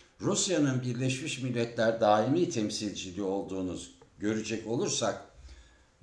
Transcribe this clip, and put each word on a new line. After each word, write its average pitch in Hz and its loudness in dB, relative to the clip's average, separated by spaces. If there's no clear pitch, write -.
Rusya'nın 147 2
Birleşmiş 127 -2
Milletler 117 0
Daimi 113 6
Temsilciliği 101 -4
olduğunu 95 -4
görecek 107 -2
olursak, 123 -2